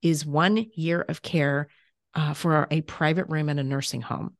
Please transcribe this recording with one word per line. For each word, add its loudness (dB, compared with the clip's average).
is 2
one 2
year 0
of -6
care, 0
uh, 0
for 2
a 0
private 0
room -2
in -2
a -2
nursing -4
home. -6